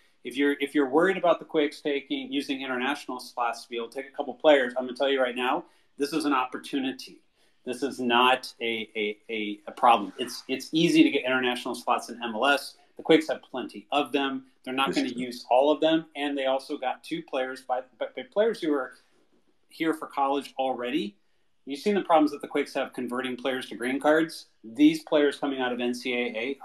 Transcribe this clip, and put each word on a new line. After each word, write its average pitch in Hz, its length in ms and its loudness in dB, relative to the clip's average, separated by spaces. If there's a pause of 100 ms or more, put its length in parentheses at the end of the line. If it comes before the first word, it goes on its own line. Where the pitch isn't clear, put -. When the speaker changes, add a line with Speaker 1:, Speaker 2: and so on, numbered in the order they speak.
(220)
Speaker 1:
if 123 140 -12
you're, 143 240 2
if 139 140 -4
you're 143 140 2
worried 175 280 4
about 170 240 2
the 160 60 -16
Quakes 151 340 -2
taking, 139 500 -6
using 135 320 -4
international 131 560 -4
slots 117 460 -6
to - 40 -20
be 120 80 -10
able 117 120 -6
to 135 120 -10
take 135 120 -14
a - 20 -20
couple 127 200 -8
players, 131 420 6
I'm 131 80 -2
gonna 127 120 -8
tell 139 120 0
you 135 120 2
right 120 140 0
now, 127 300 -2 (340)
this 143 140 -2
is 151 140 0
an 143 60 2
opportunity. 127 920 -4 (420)
This 123 180 -6
is 127 160 -4
not 127 640 4
a, 113 340 -4
a, 107 240 -2 (100)
a, 107 380 -6
a 113 60 -12
problem. - 460 4
It's, - 280 -8
it's 131 240 -6
easy 160 320 4
to 131 80 6
get 131 140 -2
international 123 500 0
slots 117 340 -2
in 117 140 -12
M 117 140 -6
L 120 100 2
S. 143 300 0 (200)
The - 60 -16
Quakes 160 260 4
have - 140 -6
plenty 107 480 -10
of 135 220 0
them. 135 320 -2 (200)
They're 127 80 -8
not 135 160 2
Speaker 2:
Yes, - 80 -4
Speaker 1:
gonna 131 120 0
Speaker 2:
sir. 117 80 -8
Speaker 1:
use 123 340 -8
all 135 220 6
of 147 80 2
them, 160 340 2
and 143 240 -4
they 131 80 -2
also 135 320 -2
got 123 240 -6
two 165 200 -8
players 131 400 -6
by, 127 180 -2 (180)
by, - 160 -4
by 131 80 -10 (100)
players 214 280 2
who 156 120 0
are 135 200 -2 (760)
here 160 260 -2
for 156 120 -8
college 139 520 -2
already. 131 580 -2 (480)
You've 139 160 -8
seen 208 160 2
the 180 60 2
problems 156 280 6
that 143 100 -8
the - 60 -8
Quakes - 280 -2
have 131 180 -2
converting 127 440 -4
players 127 340 -4
to - 40 -10
green 127 240 -4
cards. 160 480 2 (160)
These 147 400 4
players 147 340 2
coming 135 240 -4
out 123 120 0
of 123 80 -4
N 123 120 0
C 123 220 -4
A 120 240 -2
A 131 260 -4